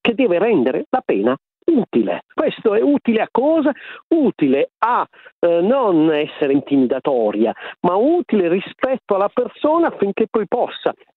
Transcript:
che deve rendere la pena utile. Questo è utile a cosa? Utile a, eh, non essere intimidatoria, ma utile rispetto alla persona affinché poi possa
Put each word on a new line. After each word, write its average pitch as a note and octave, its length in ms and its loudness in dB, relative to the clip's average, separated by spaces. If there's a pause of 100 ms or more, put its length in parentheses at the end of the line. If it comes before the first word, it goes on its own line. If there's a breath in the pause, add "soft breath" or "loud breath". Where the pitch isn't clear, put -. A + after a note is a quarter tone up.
che A#3 140 0
deve F#3 240 0
rendere F3 500 0
la B3+ 140 -2
pena G#3 320 0 (300)
utile. - 580 0 (100)
Questo A#3+ 400 -2
è A3+ 80 2
utile B3 400 0
a - 100 -4
cosa? D4 400 0 (380 loud breath)
Utile E3 720 0
a, A3 280 -2 (320 loud breath)
eh, E3+ 220 2
non F#3+ 500 2
essere D3 420 -2
intimidatoria, B2+ 1000 0 (280 loud breath)
ma F3 140 0
utile A3+ 540 0
rispetto G3+ 680 -4
alla G3 140 0
persona D4+ 580 0
affinché G3+ 420 -2
poi G#3+ 180 -2
possa - 460 -2 (240 soft breath)